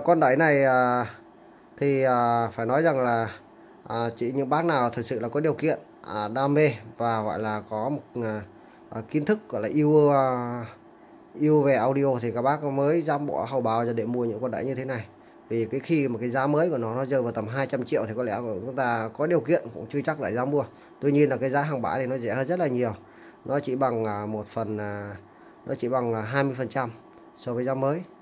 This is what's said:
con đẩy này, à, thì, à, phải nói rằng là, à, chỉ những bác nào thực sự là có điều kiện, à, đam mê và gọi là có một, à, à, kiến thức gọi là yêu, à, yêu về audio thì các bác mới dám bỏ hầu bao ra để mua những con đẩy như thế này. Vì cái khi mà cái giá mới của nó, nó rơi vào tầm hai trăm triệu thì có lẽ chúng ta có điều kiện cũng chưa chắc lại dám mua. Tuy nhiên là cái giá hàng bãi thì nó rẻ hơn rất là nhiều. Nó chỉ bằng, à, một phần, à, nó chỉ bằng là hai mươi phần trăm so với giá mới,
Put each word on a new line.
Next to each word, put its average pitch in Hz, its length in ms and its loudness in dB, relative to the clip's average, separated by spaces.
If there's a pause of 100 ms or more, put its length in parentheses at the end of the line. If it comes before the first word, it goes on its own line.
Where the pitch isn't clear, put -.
con 170 160 6
đẩy 131 160 6
này, 147 280 6
à, 123 420 4 (720)
thì, 139 260 2
à, 120 460 4
phải 117 180 -4
nói 131 160 2
rằng 151 180 4
là, 117 280 2 (600)
à, 117 280 -2
chỉ 123 160 -2
những 135 160 0
bác 151 160 2
nào 135 260 2
thực 117 160 -6
sự 120 140 -4
là 117 80 -4
có 143 120 -2
điều 156 140 2
kiện, 151 240 0 (360)
à, 107 140 -2
đam 135 260 0
mê 151 180 6 (260)
và 113 240 0
gọi 98 160 -2
là 107 320 -4
có 110 180 -2
một, - 340 -6
à, 107 200 -4 (480)
à, 113 200 -8
kiến 151 140 -2
thức 214 140 0 (100)
gọi 110 140 -4
là 110 60 -2
yêu, 147 420 6
à, 123 540 0 (760)
yêu 151 220 4
về 139 120 6
audio 135 460 2
thì 117 100 -2
các 120 120 -2
bác 147 220 2
mới 143 380 2
dám 147 240 -2
bỏ 90 240 -2
hầu 131 100 0
bao 117 240 2
ra 117 80 -2
để 113 120 -2
mua 120 200 -2
những 107 160 -4
con 123 100 -4
đẩy 107 140 -4
như 135 100 -4
thế 131 100 -6
này. 123 200 -6 (440)
Vì 113 220 0
cái 131 100 -4
khi 147 280 0
mà 117 120 -4
cái 123 100 -4
giá 131 160 0
mới 151 240 2
của 143 80 -2
nó, 113 160 -2
nó 131 100 -2
rơi 131 180 0
vào 117 100 -2
tầm 110 160 -4
hai 131 180 -2
trăm 131 180 -4
triệu 107 220 0
thì 107 100 -6
có 123 60 -4
lẽ 107 140 -2
chúng 117 400 -6
ta 117 400 0
có 147 100 -2
điều 170 140 2
kiện 139 220 2 (120)
cũng 104 160 -10
chưa 143 140 -2
chắc 151 160 -2
lại 104 140 -2
dám 127 160 -2
mua. 143 140 2 (360)
Tuy 143 120 2
nhiên 143 180 6
là 131 60 0
cái 127 140 -2
giá 143 120 2
hàng 147 200 -4
bãi 95 180 0
thì - 60 -2
nó 131 120 -4
rẻ 113 160 -4
hơn 131 120 -2
rất 175 120 -2
là 175 80 0
nhiều. 123 260 0 (520)
Nó 139 160 -2
chỉ 135 160 -4
bằng, 120 280 0
à, 104 220 -4
một 107 200 -6
phần, 107 320 -6
à, 104 380 -8 (500)
nó 135 120 -4
chỉ 123 100 -4
bằng 120 260 0
là 110 60 -2
hai 127 240 0
mươi 135 140 -2
phần 127 100 -4
trăm 127 220 -4 (540)
so 123 100 -6
với 123 100 -2
giá 135 100 -2
mới, 139 280 -2 (200)